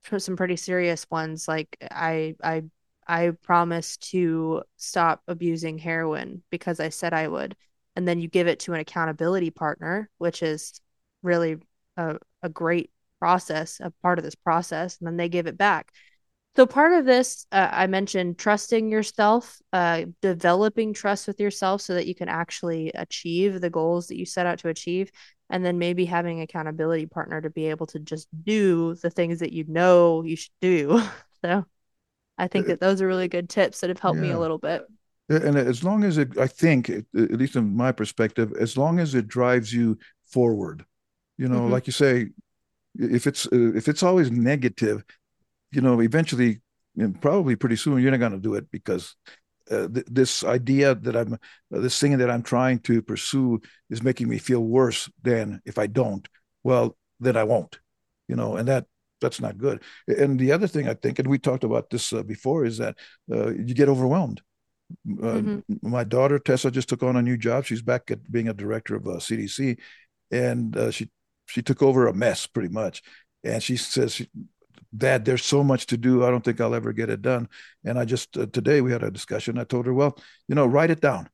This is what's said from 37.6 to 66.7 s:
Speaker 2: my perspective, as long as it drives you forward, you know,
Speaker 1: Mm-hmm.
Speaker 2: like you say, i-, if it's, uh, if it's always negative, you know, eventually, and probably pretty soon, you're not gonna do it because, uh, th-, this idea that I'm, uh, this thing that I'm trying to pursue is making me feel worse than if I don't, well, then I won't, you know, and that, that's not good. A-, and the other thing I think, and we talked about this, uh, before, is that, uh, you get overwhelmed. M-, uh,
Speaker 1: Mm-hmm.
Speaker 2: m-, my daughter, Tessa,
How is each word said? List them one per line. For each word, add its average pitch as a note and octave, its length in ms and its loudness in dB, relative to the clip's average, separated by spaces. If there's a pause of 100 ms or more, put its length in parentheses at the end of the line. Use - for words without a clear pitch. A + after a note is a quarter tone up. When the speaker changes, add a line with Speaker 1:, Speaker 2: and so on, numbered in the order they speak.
Speaker 2:
my B2 160 2
perspective, A2 680 0
as A2+ 180 0
long D#3+ 240 2
as D3+ 140 -2
it A#2 140 2
drives B2 440 2
you A#2 260 2 (280)
forward, G#2 580 0 (520)
you C3 120 -2
know, B2 140 2
Speaker 1:
Mm-hmm. A#2+ 100 2
Speaker 2:
like B2+ 140 0
you B2+ 60 -6
say, B2 360 4 (720)
i-, A2+ 180 0
if - 80 0
it's, - 200 -4
uh, A#2 280 4
if A2 140 -2
it's D3+ 140 0
always F3+ 280 4
negative, A#2 720 0 (680)
you C#3 80 0
know, B2 200 4
eventually, A#2+ 600 2 (360)
and G2 240 -2
probably D3 360 2
pretty A#2 200 0
soon, C#3 240 0
you're C3 100 4
not C3 100 2
gonna G#2+ 180 0
do G2+ 160 -2
it - 160 -6
because, - 460 -6 (540)
uh, G#2 180 -2
th-, A#2+ 200 -4
this B2+ 360 2
idea C3 500 2
that A#2 220 -4
I'm, A#2 180 -2
uh, - 460 -10
this B2 200 -2
thing C#3+ 180 4
that B2 120 4
I'm A#2+ 120 -2
trying B2+ 380 2
to A#2 220 2
pursue A#2 580 -2 (300)
is A2+ 120 -6
making B2 260 0
me A2+ 100 -2
feel B2 220 2
worse A#2 500 2 (120)
than G#2+ 420 0
if - 140 -8
I G#2+ 100 0
don't, G#2+ 380 -2 (360)
well, A#2+ 340 2 (240)
then A#2+ 160 2
I A2 80 2
won't, G#2+ 340 -2 (500)
you B2 80 -4
know, A2+ 200 -2
and A2+ 120 -2
that, C3+ 180 0 (340)
that's B2+ 200 -2
not G#2+ 180 -6
good. A#2+ 240 -2 (260)
A-, - 140 2
and C#3 160 2
the C#3 140 4
other F3+ 140 2
thing D3 220 -2
I A#2 60 -2
think, - 240 -4
and C3 100 0
we C3+ 100 2
talked B2+ 260 0
about A#2 260 -2
this, - 220 -4
uh, A2 100 -4
before, C3 420 -2
is A2+ 140 -4
that, A2 180 -6 (340)
uh, A2+ 200 -2
you A#2 240 -4
get C#3+ 140 6
overwhelmed. C3 520 2 (640)
M-, - 160 -6
uh, - 40 -4
Speaker 1:
Mm-hmm. G#3 320 -2 (100)
Speaker 2:
m-, - 220 -6
my A#2+ 140 0
daughter, C3 340 2
Tessa, C3 320 0